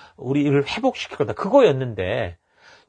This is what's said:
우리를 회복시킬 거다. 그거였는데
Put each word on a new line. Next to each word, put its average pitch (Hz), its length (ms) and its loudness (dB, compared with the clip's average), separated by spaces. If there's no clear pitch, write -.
우리를 143 500 0
회복시킬 - 520 -4
거다. 117 160 -2
그거였는데 127 1040 0